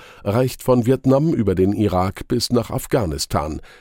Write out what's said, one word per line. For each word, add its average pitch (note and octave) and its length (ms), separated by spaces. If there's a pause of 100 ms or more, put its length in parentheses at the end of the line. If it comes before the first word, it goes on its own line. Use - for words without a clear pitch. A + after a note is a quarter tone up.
(240)
reicht B2 400
von B2 240
Vietnam C3+ 480
über G2 180
den F#2+ 200
Irak F#2+ 540
bis A#2+ 220
nach A#2+ 220
Afghanistan. D#2+ 880 (200)